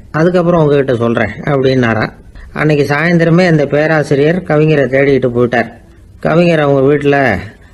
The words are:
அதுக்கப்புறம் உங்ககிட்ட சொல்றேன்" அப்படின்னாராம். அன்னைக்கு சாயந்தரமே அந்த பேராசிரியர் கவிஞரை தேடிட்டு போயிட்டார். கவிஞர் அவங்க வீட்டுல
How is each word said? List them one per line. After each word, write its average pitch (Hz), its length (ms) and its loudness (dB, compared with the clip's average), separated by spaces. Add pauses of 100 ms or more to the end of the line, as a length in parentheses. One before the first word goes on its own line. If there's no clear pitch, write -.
(120)
அதுக்கப்புறம் 175 500 0
உங்ககிட்ட 143 340 2
சொல்றேன்" 113 380 -2 (100)
அப்படின்னாராம். 131 720 0 (400)
அன்னைக்கு 147 320 0
சாயந்தரமே 165 640 2
அந்த 156 180 2
பேராசிரியர் 151 760 0
கவிஞரை 156 460 0
தேடிட்டு 135 420 0
போயிட்டார். 120 400 -2 (500)
கவிஞர் 165 400 0
அவங்க 139 220 2
வீட்டுல 143 360 2 (560)